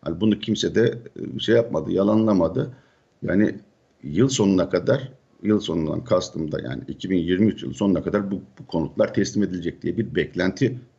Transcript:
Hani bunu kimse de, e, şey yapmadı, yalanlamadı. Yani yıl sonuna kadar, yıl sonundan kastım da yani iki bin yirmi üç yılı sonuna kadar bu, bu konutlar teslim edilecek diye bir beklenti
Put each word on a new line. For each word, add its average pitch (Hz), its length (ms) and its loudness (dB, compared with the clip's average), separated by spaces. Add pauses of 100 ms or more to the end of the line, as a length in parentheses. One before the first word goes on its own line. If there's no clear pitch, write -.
Hani 82 180 -6
bunu 104 180 4
kimse - 360 -2
de, 117 240 2 (380)
e, - 20 -6
şey 113 180 2
yapmadı, 78 340 0
yalanlamadı. 104 800 2 (520)
Yani 98 320 2 (480)
yıl 85 260 2
sonuna 98 400 4
kadar, - 440 0 (300)
yıl 104 180 4
sonundan 78 440 -2
kastım 80 480 -2
da - 80 -4
yani 62 280 -8
iki - 220 -8
bin 92 80 2
yirmi 90 280 2
üç 95 160 0
yılı 65 120 -8
sonuna 95 280 2
kadar 98 280 -2
bu, 95 100 -4 (200)
bu - 60 -20
konutlar 80 480 -2
teslim 101 280 0
edilecek 87 400 -6
diye 87 160 -4
bir 113 160 -4
beklenti 95 640 -2 (200)